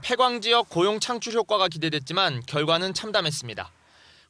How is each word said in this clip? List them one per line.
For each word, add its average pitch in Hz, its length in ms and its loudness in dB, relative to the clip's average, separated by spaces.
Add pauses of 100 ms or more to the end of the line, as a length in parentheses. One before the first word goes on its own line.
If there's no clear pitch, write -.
폐광 247 380 2
지역 233 280 2
고용 196 300 2
창출 233 360 -4
효과가 208 340 2
기대됐지만 160 800 -2
결과는 165 480 0
참담했습니다. 156 760 -4 (600)